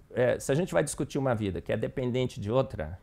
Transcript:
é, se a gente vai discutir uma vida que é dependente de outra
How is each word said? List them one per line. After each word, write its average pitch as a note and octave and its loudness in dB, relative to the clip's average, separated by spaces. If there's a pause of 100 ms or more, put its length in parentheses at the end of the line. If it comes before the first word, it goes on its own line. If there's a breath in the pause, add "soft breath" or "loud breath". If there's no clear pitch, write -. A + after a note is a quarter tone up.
(140)
é, A#2+ 4
se - -2
a C3+ 4
gente F3 2
vai E3 4
discutir D3 -4
uma C3+ 2
vida G2 0
que - -4
é A2 2
dependente B2+ -2
de G2+ -4
outra F2+ -2